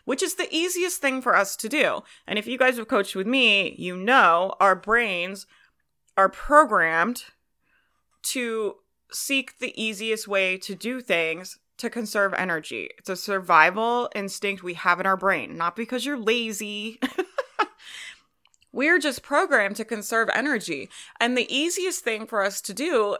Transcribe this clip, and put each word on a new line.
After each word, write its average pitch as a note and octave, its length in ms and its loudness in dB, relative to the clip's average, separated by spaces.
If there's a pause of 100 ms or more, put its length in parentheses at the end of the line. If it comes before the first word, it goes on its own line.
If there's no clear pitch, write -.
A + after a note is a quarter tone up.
which - 180 -2
is F#4+ 120 -2
the - 200 -4
easiest F4 460 -2
thing C4 220 -2
for G3 140 2
us G3 200 2
to A3 120 -6
do. G3+ 340 0 (240)
And G#3+ 120 -4
if G#3+ 100 -6
you B3 100 -6
guys B3+ 180 2
have A3+ 120 -8
coached - 260 0
with F#3+ 120 -4
me, A3 520 2
you F3+ 180 -8
know F#3+ 600 4
our G3 160 6
brains G3 720 -2 (680)
are F#3+ 120 6
programmed G3+ 960 4 (960)
to A3+ 540 -4 (360)
seek - 460 -4
the - 220 -6
easiest A3 460 -4
way F#3+ 320 0
to G3 160 -10
do B3 260 -6
things E3+ 580 -2 (180)
to A#3 140 -6
conserve G#3 440 -2
energy. D#3+ 540 -4 (100)
It's - 100 -12
a F#3 80 -4
survival G3 1000 2
instinct G3 480 -6
we F3+ 120 -8
have F3 260 2
in F#3+ 60 2
our F#3+ 100 4
brain, F#3 400 0
not E3+ 200 -2
because A#3 300 -4
you're C#4+ 120 -4
lazy. A3 840 -2 (840)
<laughs> - 880 -20
We're D#4+ 260 4
just C#4+ 240 -2
programmed C4+ 540 2
to A3 80 -6
conserve A3+ 500 -2
energy. G#3 540 -2 (320)
And B3 160 0
the B3 180 -2
easiest F4 480 -2
thing A3 240 -4
for G#3+ 160 -2
us G3 200 -4
to G3 120 -10
do A3+ 460 0